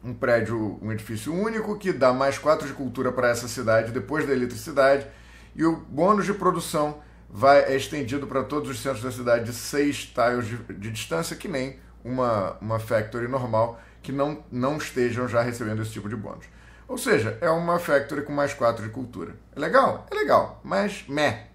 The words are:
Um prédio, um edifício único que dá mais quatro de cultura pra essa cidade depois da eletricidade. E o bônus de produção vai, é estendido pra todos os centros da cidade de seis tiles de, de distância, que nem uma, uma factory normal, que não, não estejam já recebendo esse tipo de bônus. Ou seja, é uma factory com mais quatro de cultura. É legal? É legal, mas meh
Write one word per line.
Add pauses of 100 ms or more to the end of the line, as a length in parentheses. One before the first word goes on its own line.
Um
prédio,
um
edifício
único
que
dá
mais
quatro
de
cultura
pra
essa
cidade
depois
da
eletricidade. (500)
E
o
bônus
de
produção (280)
vai,
é
estendido
pra
todos
os
centros
da
cidade
de
seis
tiles
de,
de
distância,
que
nem (240)
uma,
uma
factory
normal, (220)
que
não,
não
estejam
já
recebendo
esse
tipo
de
bônus. (440)
Ou
seja,
é
uma
factory
com
mais
quatro
de
cultura. (180)
É
legal?
É
legal,
mas
meh